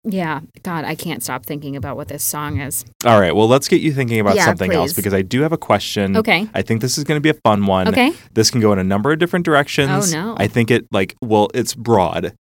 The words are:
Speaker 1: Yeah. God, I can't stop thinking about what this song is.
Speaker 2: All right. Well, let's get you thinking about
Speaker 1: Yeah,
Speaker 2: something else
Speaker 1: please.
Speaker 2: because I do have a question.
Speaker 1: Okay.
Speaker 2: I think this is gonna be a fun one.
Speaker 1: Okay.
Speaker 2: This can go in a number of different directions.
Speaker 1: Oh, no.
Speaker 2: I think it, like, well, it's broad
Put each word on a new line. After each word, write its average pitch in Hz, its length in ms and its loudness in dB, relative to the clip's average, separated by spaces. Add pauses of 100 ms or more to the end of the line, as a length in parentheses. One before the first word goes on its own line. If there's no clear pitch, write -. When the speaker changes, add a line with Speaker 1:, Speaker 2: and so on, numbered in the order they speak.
Speaker 1:
Yeah. 170 360 -4 (220)
God, 165 220 -6
I 151 100 -6
can't 160 280 -8
stop 127 220 -8
thinking 147 320 -10
about 139 200 -8
what 147 120 -12
this 143 140 -10
song 147 380 -6
is. 143 240 -8 (200)
Speaker 2:
All 113 160 8
right. 85 140 2
Well, 110 140 4
let's 135 200 4
get 185 120 4
you 156 120 0
thinking 117 280 0
about 101 160 4
Speaker 1:
Yeah, 98 80 4
Speaker 2:
something 95 280 0
else 87 200 0
Speaker 1:
please. - 40 -4
Speaker 2:
because 98 180 -2
I 95 80 2
do 123 200 -2
have 156 100 0
a 165 60 -2
question. 101 580 0
Speaker 1:
Okay. 185 380 0
Speaker 2:
I - 80 -2
think 113 180 -2
this 127 160 -2
is 147 80 -4
gonna 151 160 -2
be 151 100 2
a 147 40 0 (100)
fun 101 220 2
one. 92 220 2
Speaker 1:
Okay. 262 240 2 (200)
Speaker 2:
This 110 180 2
can 123 100 0
go 107 120 4
in 98 60 2
a 92 60 0
number 104 280 0
of 160 60 -2
different 175 260 -2
directions. 156 680 0
Speaker 1:
Oh, - 20 -4
no. 208 220 -6
Speaker 2:
I 101 80 0
think 117 240 0
it, - 220 2
like, 95 280 -2
well, 107 320 2
it's 117 220 -4
broad 92 680 0